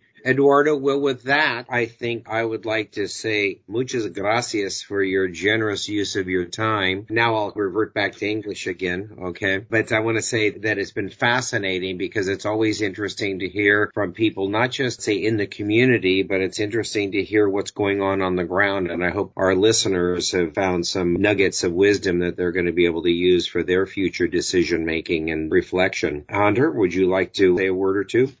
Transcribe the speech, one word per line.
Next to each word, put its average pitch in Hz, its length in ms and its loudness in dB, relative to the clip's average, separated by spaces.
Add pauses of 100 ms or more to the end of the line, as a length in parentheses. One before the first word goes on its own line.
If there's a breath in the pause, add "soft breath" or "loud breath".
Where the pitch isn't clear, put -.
(240 soft breath)
Eduardo, 139 520 4
well, 139 240 0
with 135 220 -2
that, 131 480 0
I 120 160 0
think 117 420 -6
I 113 160 -2
would 110 220 -6
like 110 260 -4
to 98 160 -4
say 104 580 -2
muchas 120 420 -2
gracias 104 760 -2
for 98 200 -2
your 95 260 2
generous 101 600 0
use 101 260 -4
of 95 140 -2
your 92 160 0
time. 101 640 -2
Now 113 280 2
I'll 104 160 -2
revert 101 420 -2
back 101 220 -2
to 101 120 -4
English 104 380 -6
again, 95 520 -6
okay? 92 480 -4
But 110 260 0
I 110 80 2
want 113 180 0
to 104 40 -2
say 107 280 0
that 104 260 -4
it's 98 160 -4
been 101 160 -6
fascinating 95 880 -2
because 92 320 -4
it's 98 160 -4
always 107 380 -2
interesting 98 560 -6
to 92 100 -6
hear 101 460 2
from 95 180 -2
people, 98 360 -2
not 117 240 0
just, 123 280 -4
say, 107 140 0
in 104 240 0
the 101 80 0
community, 104 760 2
but 92 200 0
it's 92 180 -4
interesting 104 520 -2
to 98 120 0
hear 104 240 4
what's 98 220 -2
going 101 320 0
on 95 180 0
on 92 160 0
the 90 80 0
ground. 95 460 0
And 87 120 -4
I 87 80 0
hope 92 260 -4
our 95 200 4
listeners 92 760 2
have 87 220 0
found 90 320 0
some 87 280 0
nuggets 98 500 2
of 90 80 0
wisdom 92 460 2
that 87 180 -2
they're 90 160 -2
gonna 87 200 0
be 85 120 2
able 82 200 0
to 90 60 4
use 87 360 4
for 87 160 -2
their 90 240 2
future 90 420 -2
decision-making 82 1000 0
and 78 200 -4
reflection. 90 800 0
Hunter, 104 420 2
would 107 220 2
you 92 160 2
like 92 260 0
to 92 220 4
say 95 120 2
a 95 60 0
word 95 220 0
or 101 80 0
two? 131 260 2 (100)